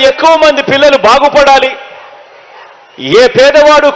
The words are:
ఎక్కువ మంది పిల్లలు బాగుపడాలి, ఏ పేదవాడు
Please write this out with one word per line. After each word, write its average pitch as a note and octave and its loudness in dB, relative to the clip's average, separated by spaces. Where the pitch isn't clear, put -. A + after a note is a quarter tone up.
ఎక్కువ D#4+ 0
మంది D4+ 0
పిల్లలు C#4 0
బాగుపడాలి, C4 0
ఏ - 4
పేదవాడు D4 0